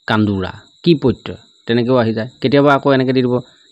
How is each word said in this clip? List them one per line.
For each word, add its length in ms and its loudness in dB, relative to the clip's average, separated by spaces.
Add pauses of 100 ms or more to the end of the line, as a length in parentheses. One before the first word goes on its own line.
কান্দোৰা, 460 -2 (300)
কি 200 4
পত্য, 320 -2 (320)
তেনেকেও 300 0
আহি 180 0
যায়। 140 -6 (120)
কেতিয়াবা 340 2
আকৌ 180 2
এনেকে 200 0
দি 80 0
দিব, 180 -2 (340)